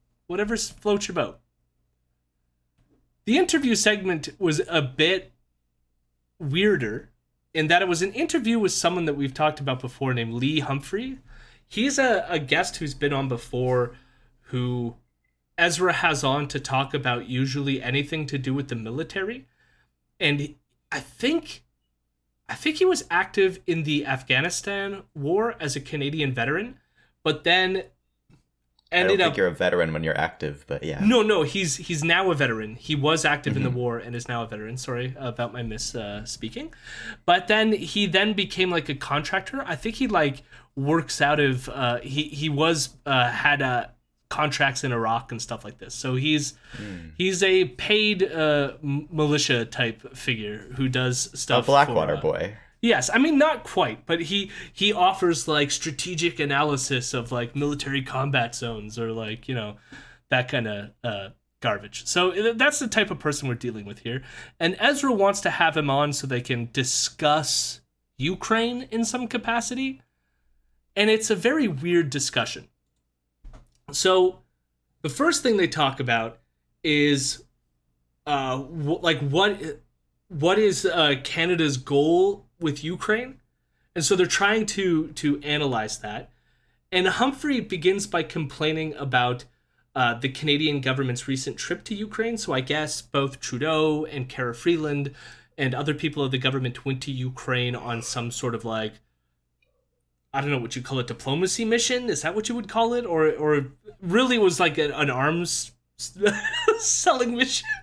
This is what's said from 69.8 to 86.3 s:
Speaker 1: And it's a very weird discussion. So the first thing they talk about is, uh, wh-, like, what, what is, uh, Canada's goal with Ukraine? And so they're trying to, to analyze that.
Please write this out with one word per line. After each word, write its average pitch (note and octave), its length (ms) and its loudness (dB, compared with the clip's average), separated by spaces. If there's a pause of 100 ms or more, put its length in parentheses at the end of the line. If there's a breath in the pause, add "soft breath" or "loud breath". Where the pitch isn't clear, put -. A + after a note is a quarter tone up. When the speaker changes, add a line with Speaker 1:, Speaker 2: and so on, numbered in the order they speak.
Speaker 1:
And G#3 140 6
it's A3 200 4
a A3 60 4
very B3 320 2
weird E3 420 2
discussion. - 600 -2 (1200)
So F#3 480 4 (640)
the D#3 80 -6
first D#4 340 2
thing A3+ 140 4
they F3 100 4
talk C#3+ 320 0
about A#2 400 0 (440)
is, D3 600 2 (840)
uh, C3+ 320 0
wh-, D3 460 -4
like, D#3+ 160 4
what, E3 420 2 (680)
what F3 280 4
is, G#3 280 4
uh, D#3+ 380 4
Canada's E3 540 2
goal E3+ 720 4 (120)
with D3+ 240 -2
Ukraine? G#3+ 560 -4 (560)
And E3 100 -2
so G3+ 100 4
they're F3+ 100 6
trying G#3 420 2
to, E3+ 420 0
to D3 320 0
analyze C#3+ 580 -2
that. G#2+ 320 -10 (600)